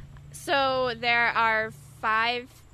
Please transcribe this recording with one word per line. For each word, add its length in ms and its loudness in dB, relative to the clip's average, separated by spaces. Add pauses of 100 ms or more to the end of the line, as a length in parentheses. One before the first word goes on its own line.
(320)
So 640 0
there 300 4
are 420 2 (300)
five 480 0 (260)